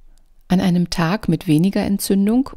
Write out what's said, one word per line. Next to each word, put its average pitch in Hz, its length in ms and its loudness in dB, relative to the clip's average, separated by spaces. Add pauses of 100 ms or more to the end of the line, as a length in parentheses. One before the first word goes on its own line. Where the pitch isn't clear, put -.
(480)
An 185 140 2
einem 175 280 0
Tag 175 380 -2
mit 160 180 0
weniger 180 360 2
Entzündung 202 760 0